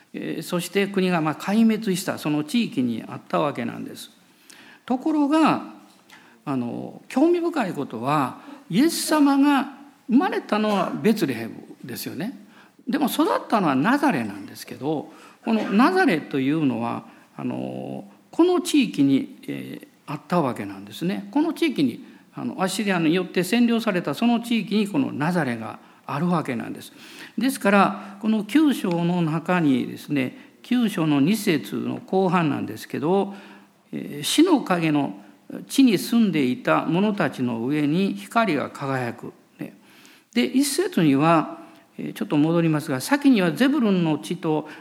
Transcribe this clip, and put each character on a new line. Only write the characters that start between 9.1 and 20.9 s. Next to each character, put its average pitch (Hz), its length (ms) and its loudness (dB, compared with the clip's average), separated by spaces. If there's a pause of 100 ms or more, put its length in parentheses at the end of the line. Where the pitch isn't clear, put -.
が 277 360 4 (340)
生 226 80 4
ま 359 120 4
れ 453 140 -4
た - 160 -2
の 214 100 2
は 196 260 0
ベ 180 200 2
ツ 175 120 -2
レ 131 80 -2
ヘ 113 120 -6
ム - 80 -12 (280)
で 117 140 -10
す - 100 -8
よ 107 80 -10
ね。 202 240 -8 (480)
で 262 120 -2
も 302 80 0
育 - 180 0
っ 480 240 -2
た 220 120 2
の 175 80 2
は 139 60 2
ナ 190 220 2
ザ 294 160 2
レ 123 120 -2
な 101 100 -8
ん 98 100 -14
で - 100 -16
す - 120 -16
け 117 80 -14
ど、 135 360 -6 (320)
こ 226 120 0
の 208 160 2
ナ 240 220 4
ザ 370 120 4
レ 190 160 2
と - 180 -6
い 135 120 0
う 156 160 2
の 117 160 0
は、 117 220 -6 (300)
あ 139 100 -10
の、 127 600 -8 (260)
こ - 140 4
の 359 160 2
地 294 240 2
域 156 180 0
に、 139 360 2 (100)
え 135 340 -10
ー、 - 300 -16
あ 147 40 -8
っ 143 120 -10
た 175 140 0
わ 123 120 0
け 107 120 -8
な 101 80 -12
ん 98 100 -16
で 101 80 -18